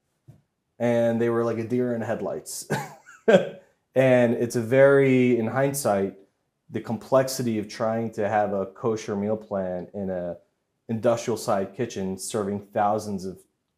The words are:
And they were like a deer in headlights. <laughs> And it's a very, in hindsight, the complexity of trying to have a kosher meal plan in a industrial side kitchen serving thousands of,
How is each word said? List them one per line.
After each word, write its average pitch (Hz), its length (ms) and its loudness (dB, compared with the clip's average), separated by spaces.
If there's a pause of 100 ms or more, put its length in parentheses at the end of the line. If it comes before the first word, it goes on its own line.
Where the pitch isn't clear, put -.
(800)
And 117 420 2
they 120 80 2
were 117 140 0
like 113 140 -2
a 113 60 -4
deer 123 320 -2
in 113 60 -4
headlights. 98 720 -8
<laughs> - 40 -2 (1200)
And 123 360 4
it's 120 240 -2
a 120 40 0
very, 131 760 6
in 110 100 -2
hindsight, 120 680 0 (540)
the - 120 -6
complexity 120 800 0
of 101 100 -8
trying 113 420 -4
to 104 160 -4
have 104 240 0
a 98 140 -2
kosher 110 500 -4
meal 104 220 -2
plan 92 560 -6
in 98 160 -8
a 87 260 -6 (540)
industrial 117 480 -2
side 98 360 -4
kitchen 95 440 -6
serving 101 560 -6
thousands 104 520 -2
of, 92 140 -12 (380)